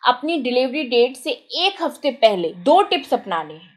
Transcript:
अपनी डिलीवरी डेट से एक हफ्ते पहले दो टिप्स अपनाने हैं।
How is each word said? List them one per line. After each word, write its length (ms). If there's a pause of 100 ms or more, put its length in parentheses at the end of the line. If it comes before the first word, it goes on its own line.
अपनी 300
डिलीवरी 460
डेट 320
से 140
एक 520
हफ्ते 300
पहले 460
दो 240
टिप्स 320
अपनाने 400
हैं। 220